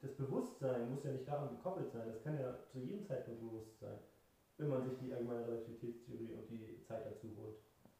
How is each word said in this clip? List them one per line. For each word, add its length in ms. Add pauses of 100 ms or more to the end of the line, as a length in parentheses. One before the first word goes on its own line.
das 120
Bewusstsein 760
muss 120
ja 80
nicht 160
daran 300
gekoppelt 340
sein. 160
Das 160
kann 160
ja 160 (160)
zu 80
jedem 260
Zeitpunkt 360
bewusst 400
sein, 180 (600)
wenn 100
man 200
sich 120
die 120
allgemeine 360
Relativitätstheorie 840
und 140
die 380
Zeit 200
dazu 300
holt. 200 (440)